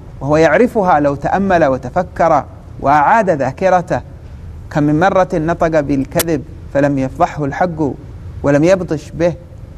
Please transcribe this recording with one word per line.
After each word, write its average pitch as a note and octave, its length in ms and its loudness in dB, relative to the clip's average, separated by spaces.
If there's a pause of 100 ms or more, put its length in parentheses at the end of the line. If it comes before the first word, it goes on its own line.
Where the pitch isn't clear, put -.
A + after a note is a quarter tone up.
(200)
وهو D3 160 0
يعرفها F3+ 640 4
لو C#3+ 140 2
تأمل F3 500 2
وتفكر D3+ 800 0 (360)
وأعاد D#3 500 4
ذاكرته. D#3+ 680 0 (720)
كم D3+ 120 0
من D3+ 180 2
مرة F#3 340 4
نطق E3 460 0
بالكذب C#3+ 640 -2 (300)
فلم C#3+ 240 2
يفضحه D3 460 -2
الحق D#3 460 -2 (520)
ولم C#3+ 220 4
يبطش E3 460 0
به، E3 240 -2 (440)